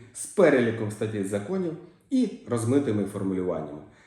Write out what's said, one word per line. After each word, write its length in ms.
з 120
переліком 640
статей 320
законів 500
і 200
розмитими 560
формулюваннями. 760